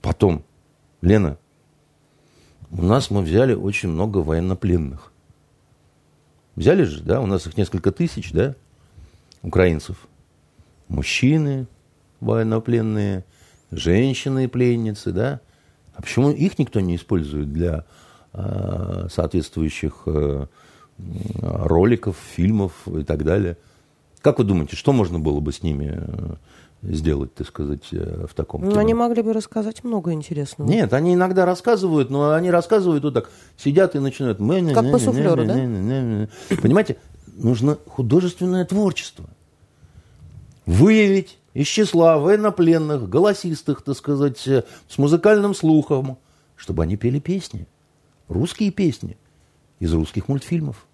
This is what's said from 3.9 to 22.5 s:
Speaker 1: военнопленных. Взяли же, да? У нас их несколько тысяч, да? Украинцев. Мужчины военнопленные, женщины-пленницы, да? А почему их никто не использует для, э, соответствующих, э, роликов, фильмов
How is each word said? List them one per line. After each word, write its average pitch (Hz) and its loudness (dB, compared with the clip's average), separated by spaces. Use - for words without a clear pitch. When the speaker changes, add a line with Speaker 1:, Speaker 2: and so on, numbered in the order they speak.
Speaker 1:
военнопленных. 82 -2
Взяли 156 4
же, 78 -2
да? 95 0
У 107 -2
нас 92 -2
их 80 -10
несколько 98 0
тысяч, - -6
да? 123 0
Украинцев. 90 0
Мужчины 139 0
военнопленные, 110 -2
женщины-пленницы, 120 -2
да? 123 -4
А - -16
почему 139 2
их - 0
никто 117 0
не 87 0
использует 73 -4
для, 82 -2
э, 92 -6
соответствующих, 80 -4
э, 73 -2
роликов, 90 2
фильмов 98 0